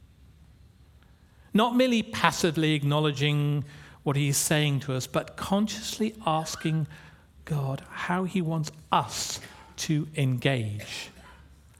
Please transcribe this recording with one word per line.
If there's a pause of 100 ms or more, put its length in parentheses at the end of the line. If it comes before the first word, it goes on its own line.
(1500)
Not
merely
passively
acknowledging (400)
what
he
is
saying
to
us,
but
consciously (120)
asking (580)
God
how
he
wants (200)
us (380)
to
engage. (720)